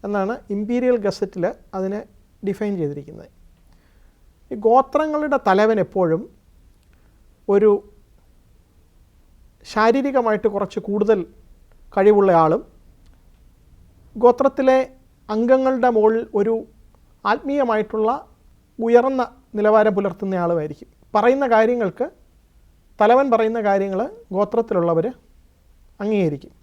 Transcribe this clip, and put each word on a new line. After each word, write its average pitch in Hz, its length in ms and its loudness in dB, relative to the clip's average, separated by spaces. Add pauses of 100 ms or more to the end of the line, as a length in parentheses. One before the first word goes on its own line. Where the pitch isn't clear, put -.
എന്നാണ് 202 280 -4 (200)
ഇമ്പീരിയൽ 240 520 0
ഗസറ്റിൽ 190 380 -6 (340)
അതിനെ 190 220 -6 (480)
ഡിഫൈൻ 202 320 -6
ചെയ്തിരിക്കുന്നത്. 143 500 -10 (1200)
ഈ 262 40 -8 (100)
ഗോത്രങ്ങളുടെ 294 720 0 (100)
തലവൻ 214 380 2
എപ്പോഴും 175 360 -2 (1300)
ഒരു 202 160 4 (2000)
ശാരീരികമായിട്ട് 233 800 0
കുറച്ച് 202 340 -6
കൂടുതൽ 208 320 0 (760)
കഴിവുള്ള 196 360 4 (120)
ആളും 160 180 0 (1600)
ഗോത്രത്തിലെ 262 560 2 (560)
അംഗങ്ങളുടെ 254 600 2
മുകളിൽ 220 280 2 (160)
ഒരു 220 140 0 (760)
ആത്മീയമായിട്ടുള്ള 220 800 -2 (760)
ഉയർന്ന 247 360 2 (360)
നിലവാരം 214 400 4
പുലർത്തുന്ന 190 460 -4
ആളുമായിരിക്കും. 156 460 -4 (260)
പറയുന്ന 254 380 2
കാര്യങ്ങൾക്ക്, 226 520 0 (960)
തലവൻ 247 320 4
പറയുന്ന 226 340 0
കാര്യങ്ങൾ 196 320 0 (360)
ഗോത്രത്തിലുള്ളവർ 190 680 -2 (1000)
അംഗീകരിക്കും. 190 600 -2